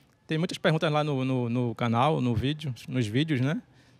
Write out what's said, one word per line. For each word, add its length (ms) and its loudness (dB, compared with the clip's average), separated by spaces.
Tem 100 -2
muitas 200 -4
perguntas 340 2
lá 100 2
no, 220 -2
no, 240 0
no 260 0
canal, 460 2
no 160 2
vídeo, 360 -2
nos 220 -2
vídeos, 320 0
né? 200 0